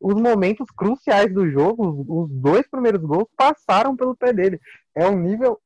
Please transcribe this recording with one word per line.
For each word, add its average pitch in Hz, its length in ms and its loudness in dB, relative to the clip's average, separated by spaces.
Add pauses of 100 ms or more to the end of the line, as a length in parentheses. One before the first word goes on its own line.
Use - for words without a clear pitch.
os 196 140 0
momentos 214 520 0 (100)
cruciais 202 560 0
do 185 180 0
jogo, 185 380 0
os, 139 200 -6
os 165 220 -4
dois 143 380 0
primeiros 233 320 -2
gols 160 260 -2 (100)
passaram 262 600 0
pelo 254 200 -4
pé 247 160 0
dele. 190 280 -2 (340)
É 165 120 0
um 196 120 2
nível 220 480 -2